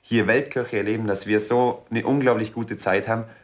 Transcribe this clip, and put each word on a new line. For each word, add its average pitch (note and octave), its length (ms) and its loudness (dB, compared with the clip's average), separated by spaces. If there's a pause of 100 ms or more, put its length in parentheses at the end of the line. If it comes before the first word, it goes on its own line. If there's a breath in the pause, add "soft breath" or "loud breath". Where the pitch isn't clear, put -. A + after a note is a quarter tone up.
hier A2 240 0
Weltkirche A#2+ 520 0
erleben, G#2+ 280 -2
dass G2 220 -2
wir G#2 120 2
so B2 520 0
eine A2+ 160 -2
unglaublich A#2+ 460 2
gute A2+ 240 -8
Zeit G2 320 0
haben A2+ 160 -2 (180 loud breath)